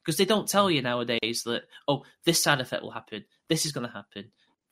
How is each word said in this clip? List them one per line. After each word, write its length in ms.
'cause 120
they 80
don't 240
tell 220
you 120
nowadays 640
that, 200
"Oh, 180
this 180
side 180
effect 220
will 100
happen, 320
this 180
is 60
gonna 200
happen, 400